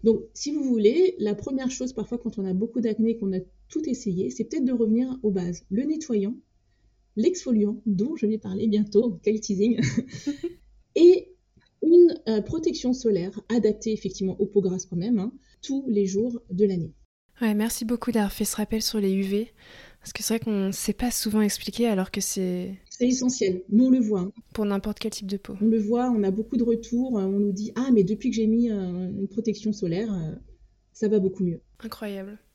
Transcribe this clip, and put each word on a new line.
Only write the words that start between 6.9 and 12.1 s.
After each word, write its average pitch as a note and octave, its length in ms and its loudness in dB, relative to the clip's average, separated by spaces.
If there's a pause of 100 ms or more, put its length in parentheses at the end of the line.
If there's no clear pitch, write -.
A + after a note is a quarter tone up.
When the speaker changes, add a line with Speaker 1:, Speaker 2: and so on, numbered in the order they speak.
Speaker 1:
l'exfoliant, A3+ 720 0
dont A3 300 0
je G#3+ 120 -2
vais A3 100 0
parler G3+ 300 -4
bientôt, G#3 560 2
quel G#3+ 160 2
teasing, G#3 400 0 (580)
<laughs> - 580 -12
et F4 340 8 (520)
une, E4+ 480 8